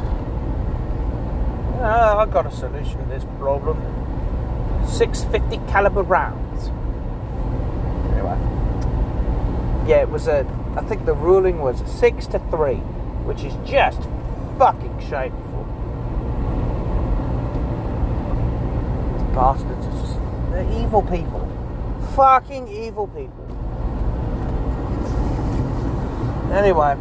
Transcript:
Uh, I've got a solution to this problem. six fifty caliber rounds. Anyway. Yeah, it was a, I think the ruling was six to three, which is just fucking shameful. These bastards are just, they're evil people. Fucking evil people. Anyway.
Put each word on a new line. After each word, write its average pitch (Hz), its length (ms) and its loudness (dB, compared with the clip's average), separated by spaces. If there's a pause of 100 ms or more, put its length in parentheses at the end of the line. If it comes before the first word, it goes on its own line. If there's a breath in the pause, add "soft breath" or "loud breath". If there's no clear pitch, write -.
(1800)
Uh, 220 420 6
I've 214 140 4
got 165 140 4
a - 40 -6
solution - 480 -4
to - 60 -4
this 135 180 -4 (160)
problem. - 380 0 (1120)
six - 360 0
fifty - 340 0 (100)
caliber 196 340 4
rounds. 160 680 0 (1400)
Anyway. - 240 2 (1500)
Yeah, 147 140 8
it 123 60 2
was 147 200 -2
a, 143 180 2 (300)
I 147 60 -4
think 196 240 -4
the 156 80 4
ruling 180 460 4
was 127 300 0
six - 380 2
to 202 100 0 (120)
three, 151 260 2 (480)
which - 200 -4
is - 100 -4 (140)
just - 320 4 (580)
fucking - 400 4 (100)
shameful. 131 560 -4 (3500)
These - 100 -2 (120)
bastards - 520 2
are - 60 -4 (100)
just, - 160 -4 (320)
they're - 200 0 (120)
evil 214 200 4
people. - 400 -2 (720)
Fucking 262 540 4
evil 214 400 -6
people. 139 360 -10 (3000)
Anyway. 170 480 4